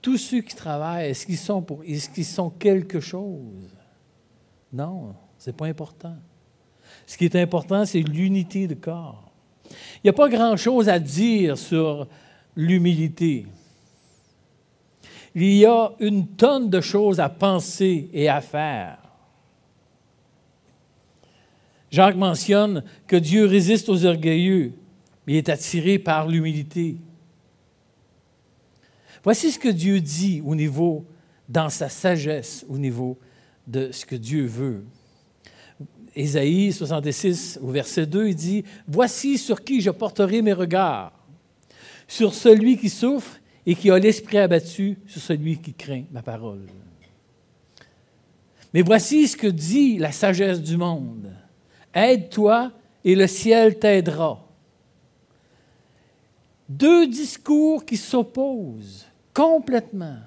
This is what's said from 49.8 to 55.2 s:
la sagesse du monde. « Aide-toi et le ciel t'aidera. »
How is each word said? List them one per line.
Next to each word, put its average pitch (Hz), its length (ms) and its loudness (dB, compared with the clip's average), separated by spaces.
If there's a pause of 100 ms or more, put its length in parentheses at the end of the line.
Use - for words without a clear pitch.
la 151 160 -2
sagesse 190 480 0
du 160 160 -4
monde. « 123 560 -6 (600)
Aide-toi 220 800 2 (320)
et 185 120 6
le 190 120 4
ciel 220 500 4
t'aidera. » 165 680 0 (2250)